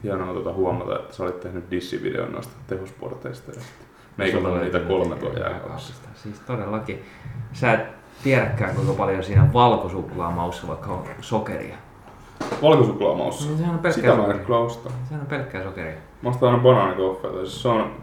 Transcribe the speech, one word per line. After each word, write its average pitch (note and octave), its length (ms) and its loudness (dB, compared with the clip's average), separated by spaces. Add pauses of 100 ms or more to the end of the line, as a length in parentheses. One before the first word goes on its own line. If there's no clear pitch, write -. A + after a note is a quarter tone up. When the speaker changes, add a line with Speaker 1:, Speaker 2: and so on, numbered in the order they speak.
Speaker 1:
hienoa F#2 320 -4
tota F2+ 180 -4
huomata, F2+ 460 -2
että - 160 -12
sä F#2+ 80 -8
olit F2+ 180 -4
tehnyt F2+ 300 -10
dissivideon - 640 -4
noista - 200 -10 (140)
tehosporteista - 840 -10
ja - 80 -14
sit - 120 -16 (440)
meikällä F#2+ 320 2
Speaker 2:
Sulla F2+ 100 0
Speaker 1:
on E2+ 60 0
niitä F2+ 140 0
Speaker 2:
löytyy F2 180 0
Speaker 1:
kolme F2 180 0
Speaker 2:
niitä - 60 -8
Speaker 1:
tuolla - 180 -4
jääkaapissa. - 540 -8
Speaker 2:
jääkaapista. - 300 -20
Siis G#2 180 -14
todellakin. A2 640 -6 (500)
Sä A#2+ 200 2
et A2 80 4 (420)
tiedäkään, A2 520 2
kuinka - 180 0
paljon F#2+ 320 0
siinä G2+ 280 8
valkosuklaamaussilla F2 1300 2 (100)
on F#2 140 -6 (180)
sokeria. G2+ 540 -4 (880)
Speaker 1:
Valkosuklaamaussa? B2+ 880 4
Speaker 2:
No, D#3 60 0
sehän E3+ 180 0
on E3 60 -2
pelkkää E3 220 0
Speaker 1:
Sitä B2+ 60 4
mä A2+ 60 8
en A2 120 4
Speaker 2:
sokeria. G2 200 0
Speaker 1:
kyllä A#2 120 4
osta. A#2+ 320 -4 (140)
Speaker 2:
Sehän D3 160 -8
on C#3+ 60 -8
pelkkää C3 360 -6
sokeria. F2 320 -8 (280)
Speaker 1:
Mä B2 80 -2
ostan B2+ 180 4
aina B2 140 6
banaanitoffeita, F#2+ 760 4
siis F#2 240 -8
se B2+ 60 2
on A2 220 2 (120)